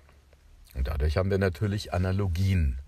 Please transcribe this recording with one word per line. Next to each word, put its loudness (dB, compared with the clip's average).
Und -2
dadurch 0
haben 2
wir 2
natürlich -2
Analogien. 0